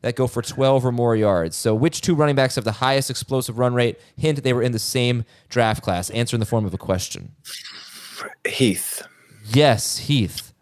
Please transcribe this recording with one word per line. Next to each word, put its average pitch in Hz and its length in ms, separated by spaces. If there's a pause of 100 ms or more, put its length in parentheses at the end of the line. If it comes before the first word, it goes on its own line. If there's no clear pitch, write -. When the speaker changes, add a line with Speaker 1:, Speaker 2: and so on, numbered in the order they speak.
Speaker 1:
that 120 140
go 131 100
for 123 160
twelve 135 440
or 127 60
more 120 260
yards. 92 380
So - 200
which 151 260
two 175 140
running 147 200
backs 131 200
have 123 80
the 110 100
highest 135 360
explosive 123 500
run 123 140
rate? 120 260 (160)
Hint, 151 280
they 135 100
were 120 100
in 123 80
the 113 80
same 120 460 (240)
draft 113 340
class. 92 280
Answer 117 260
in - 20
the 107 60
form 110 200
of 87 80
a 95 40
question. - 560 (1120)
Speaker 2:
Heath. - 560 (500)
Speaker 1:
Yes, 135 440
Heath. - 640